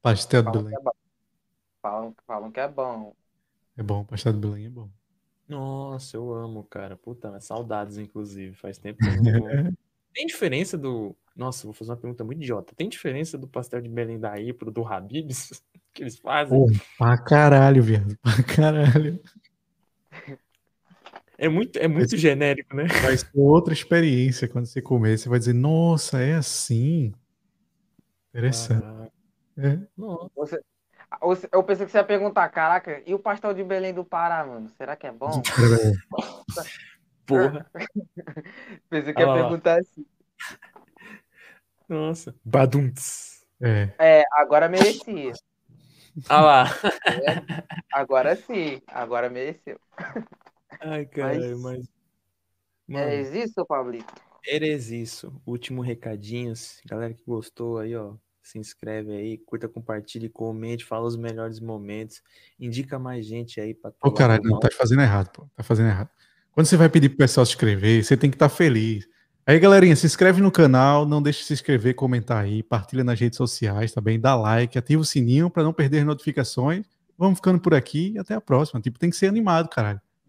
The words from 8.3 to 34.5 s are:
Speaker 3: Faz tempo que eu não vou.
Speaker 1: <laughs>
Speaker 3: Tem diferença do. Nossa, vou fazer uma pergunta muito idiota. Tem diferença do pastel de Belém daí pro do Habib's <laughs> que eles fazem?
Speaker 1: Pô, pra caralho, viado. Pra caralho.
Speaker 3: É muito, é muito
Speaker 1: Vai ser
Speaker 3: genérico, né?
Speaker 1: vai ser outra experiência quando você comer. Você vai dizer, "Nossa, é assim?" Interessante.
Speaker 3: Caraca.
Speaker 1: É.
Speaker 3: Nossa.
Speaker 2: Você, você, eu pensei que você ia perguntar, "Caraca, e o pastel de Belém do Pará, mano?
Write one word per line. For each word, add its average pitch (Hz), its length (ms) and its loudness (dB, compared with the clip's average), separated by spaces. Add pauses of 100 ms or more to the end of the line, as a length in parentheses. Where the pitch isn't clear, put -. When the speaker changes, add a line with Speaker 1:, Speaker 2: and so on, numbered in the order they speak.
Speaker 3:
Faz 95 220 -16
tempo 104 200 -16
que 110 100 0
eu 98 140 -2
não 113 180 4
vou. 107 80 -6
Speaker 1:
<laughs> 151 300 -4 (340)
Speaker 3:
Tem 285 140 -8
diferença 180 500 -6
do. 120 400 -8 (200)
Nossa, 127 280 -10
vou 107 80 -16
fazer 113 200 -14
uma 120 40 -12
pergunta 120 280 -12
muito 143 180 -12
idiota. 117 340 -8
Tem 180 120 -6
diferença 151 500 -8
do 131 80 -16
pastel 123 340 -10
de 120 80 -12
Belém 117 300 -8
daí 107 340 -8
pro 110 200 -12
do 117 120 -6
Habib's 113 760 -10 (160)
<laughs> - 160 -20
que - 80 -16
eles 120 160 -12
fazem? 139 400 0
Speaker 1:
Pô, 131 80 6 (320)
pra 120 180 4
caralho, 139 640 8
viado. 107 380 0
Pra 120 220 2
caralho. 151 800 2 (2250)
Speaker 3:
É 160 80 2
muito, 185 300 -2
é - 80 0
muito 160 140 2
Speaker 1:
Vai 120 80 2
ser 214 80 -4
Speaker 3:
genérico, 143 580 2
né? 143 120 -4 (140)
Speaker 1:
vai 131 160 2
ser - 160 -6
outra 156 400 6
experiência 135 760 0
quando 120 180 -6
você 123 160 -10
comer. 110 340 2
Você 110 120 -6
vai 123 100 2
dizer, 120 140 0
"Nossa, 156 680 0
é 139 140 0
assim?" 135 800 -2 (1200)
Interessante. 117 480 -2
Speaker 3:
Caraca. 110 300 -16 (440)
Speaker 1:
É. 143 220 0 (180)
Speaker 3:
Nossa. 185 380 -12
Speaker 2:
Você, 151 260 -8 (640)
você, 180 300 -2
eu 190 100 2
pensei 190 240 -4
que - 60 -14
você 220 60 2
ia 208 60 6
perguntar, 202 440 0
"Caraca, 165 580 -2
e 180 80 -6
o 196 60 -4
pastel 208 340 -6
de 190 80 -8
Belém 190 320 -6
do 175 100 -8
Pará, 170 400 -4
mano? 117 260 -14